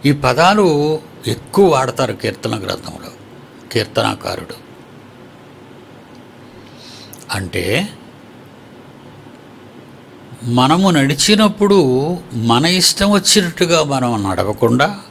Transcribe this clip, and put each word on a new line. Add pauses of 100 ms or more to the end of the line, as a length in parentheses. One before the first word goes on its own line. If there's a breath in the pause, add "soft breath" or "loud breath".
ఈ
పదాలు (280)
ఎక్కువ
వాడతారు
కీర్తన
గ్రంథంలో (600)
కీర్తనాకారుడు. (2750 loud breath)
అంటే (2500)
మనము
నడిచినప్పుడు (160)
మన
ఇష్టం
వచ్చినట్టుగా
మనం
నడవకుండా